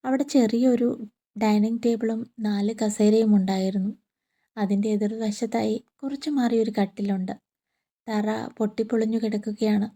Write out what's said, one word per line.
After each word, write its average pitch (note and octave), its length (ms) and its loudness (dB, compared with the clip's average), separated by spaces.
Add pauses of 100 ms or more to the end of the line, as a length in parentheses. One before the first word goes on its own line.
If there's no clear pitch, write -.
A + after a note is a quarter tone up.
അവിടെ C4 260 -2
ചെറിയൊരു A#3+ 600 4 (480)
ഡൈനിങ് G#3+ 440 2
ടേബിളും A3+ 380 0 (200)
നാല് G#3 340 -2
കസേരയും G#3+ 640 2
ഉണ്ടായിരുന്നു. F#3+ 560 0 (640)
അതിൻ്റെ G3+ 320 0
എതിർവശത്തായി A3 880 -2 (160)
കുറച്ച് C#4 360 -8
മാറിയൊരു A#3 420 2
കട്ടിലുണ്ട്. G3 600 -2 (760)
തറ G#3+ 220 -2 (200)
പൊട്ടിപ്പൊളിഞ്ഞു A3 720 -2
കിടക്കുകയാണ്. G#3+ 760 -2